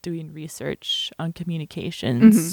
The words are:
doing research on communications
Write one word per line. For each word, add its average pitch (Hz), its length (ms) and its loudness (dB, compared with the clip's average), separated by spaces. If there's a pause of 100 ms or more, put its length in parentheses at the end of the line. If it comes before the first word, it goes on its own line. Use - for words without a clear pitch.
doing 165 320 -10
research - 840 -8
on 165 160 -6
communications 175 1000 2 (180)